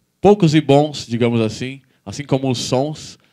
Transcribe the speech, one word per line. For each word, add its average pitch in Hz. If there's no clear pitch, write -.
poucos 175
e 156
bons, 143
digamos 117
assim, 123
assim 117
como 135
os 120
sons 139